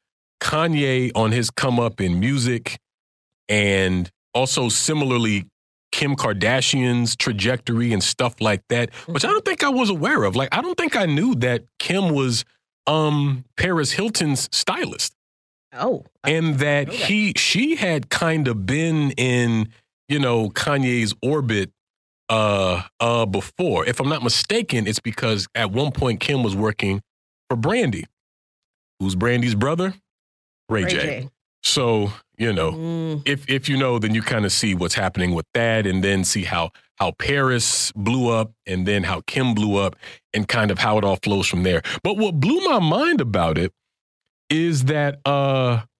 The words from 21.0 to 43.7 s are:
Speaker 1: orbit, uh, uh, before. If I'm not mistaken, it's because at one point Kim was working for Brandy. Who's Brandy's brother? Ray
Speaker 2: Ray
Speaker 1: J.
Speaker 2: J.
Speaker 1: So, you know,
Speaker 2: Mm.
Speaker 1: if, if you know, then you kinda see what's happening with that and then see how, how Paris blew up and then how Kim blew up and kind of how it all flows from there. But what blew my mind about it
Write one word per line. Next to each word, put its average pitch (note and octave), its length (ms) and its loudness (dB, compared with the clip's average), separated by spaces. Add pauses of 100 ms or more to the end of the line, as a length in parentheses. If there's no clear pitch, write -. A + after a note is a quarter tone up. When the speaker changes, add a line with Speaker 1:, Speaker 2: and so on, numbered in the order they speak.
Speaker 1:
orbit, A#2+ 480 0 (580)
uh, G2 520 2 (180)
uh, A#2 260 2
before. G2 600 -2
If B2 140 -2
I'm C#3 100 -2
not A#2 140 -2
mistaken, B2 640 0
it's G#2+ 140 -2
because A2 520 -2
at A2 180 -2
one C3+ 200 0
point B2 280 -2
Kim C#3+ 220 0
was G#2 140 0
working G2+ 460 -2 (480)
for B2+ 80 0
Brandy. D#3 480 0 (960)
Who's F#2+ 140 -2
Brandy's A#2+ 420 0
brother? E3+ 380 0 (760)
Ray G#2+ 160 0
Speaker 2:
Ray D#2+ 40 -2
Speaker 1:
J. E2+ 100 0
Speaker 2:
J. C3 300 -4 (340)
Speaker 1:
So, A2+ 480 0 (260)
you A2+ 160 0
know, B2+ 180 0
Speaker 2:
Mm. D#3+ 540 -4
Speaker 1:
if, C#3+ 240 -4
if C3+ 200 -2
you C#3 80 0
know, B2+ 220 0
then G#2+ 160 0
you A2 80 0
kinda G#2+ 260 -2
see G#2 240 0
what's F2 220 -2
happening F2+ 400 0
with E2 180 -4
that A2+ 320 2
and F#2 180 0
then G2 200 2
see F#2 200 -2
how, E2+ 280 -2 (260)
how F2+ 140 0
Paris C3 800 0
blew A#2 380 0
up A2+ 240 -2 (120)
and F#2 220 -2
then G2+ 160 0
how F2 240 -4
Kim B2+ 260 0
blew G#2 220 0
up G2 200 0 (380)
and G#2+ 140 -2
kind G#2+ 240 0
of F2 80 -2
how G#2+ 180 2
it G#2 60 2
all G2 180 2
flows G2 240 0
from F2+ 180 0
there. F2+ 180 2 (220)
But G3 140 0
what G3 220 2
blew B3 220 2
my D#4+ 180 2
mind A3 420 2
about F2+ 360 0
it F2+ 140 0 (800)